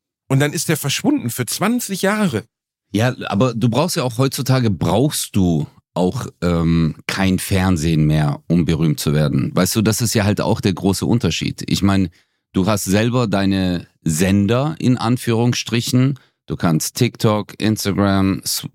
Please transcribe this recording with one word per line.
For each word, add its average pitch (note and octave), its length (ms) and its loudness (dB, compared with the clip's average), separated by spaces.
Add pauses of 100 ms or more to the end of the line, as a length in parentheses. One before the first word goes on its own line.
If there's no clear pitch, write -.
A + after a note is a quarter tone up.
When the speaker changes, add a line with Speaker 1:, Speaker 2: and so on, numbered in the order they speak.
(300)
Speaker 1:
Und C3+ 100 2
dann D3 140 2
ist E3 160 -4
der D#3+ 80 0
verschwunden F#3+ 520 -2
für A#2 160 -4
zwanzig G3+ 580 -2
Jahre. G3 420 0 (480)
Speaker 2:
Ja, A2+ 200 2 (120)
aber A#2 280 2
du A#2 140 0
brauchst C#3+ 300 0
ja D3 60 -2
auch A#2+ 140 -4
heutzutage, C3 520 0
brauchst G2 640 0
du E2+ 320 2 (260)
auch, F2+ 340 -2 (140)
ähm, E2 540 2 (100)
kein F#2+ 320 0
Fernsehen E2+ 680 0
mehr, D2+ 420 0
um F2 160 2
berühmt D#2 380 0
zu D2+ 120 0
werden. D2 400 0
Weißt - 220 0
du, A#2 60 2
das G#2+ 180 0
ist A#2 140 0
ja A2 100 2
halt G2+ 160 2
auch - 220 -2
der G2+ 120 2
große F#2+ 320 -2
Unterschied. - 640 -2
Ich - 120 0
mein, G2 280 2 (440)
du F#2 120 2
hast G#2 200 0
selber A2+ 420 0
deine F#2+ 600 -2 (160)
Sender, G2+ 760 0
in B2 180 2
Anführungsstrichen. A#2+ 1200 0 (280)
Du - 100 -6
kannst - 400 0
TikTok, G#2+ 680 0
Instagram, G2 840 0
s-, - 320 -6